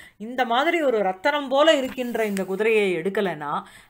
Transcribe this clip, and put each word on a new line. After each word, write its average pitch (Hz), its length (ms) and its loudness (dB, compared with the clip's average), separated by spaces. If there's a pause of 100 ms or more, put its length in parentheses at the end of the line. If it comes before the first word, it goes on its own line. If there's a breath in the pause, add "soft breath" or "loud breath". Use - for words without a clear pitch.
(160 loud breath)
இந்த 247 280 -4
மாதிரி 302 380 0
ஒரு 240 160 2
ரத்தனம் 269 500 -2
போல 302 260 6
இருக்கின்ற 240 520 -2
இந்த 196 180 -4
குதிரையை 202 520 2
எடுக்கலைன்னா, 165 640 -4 (260 loud breath)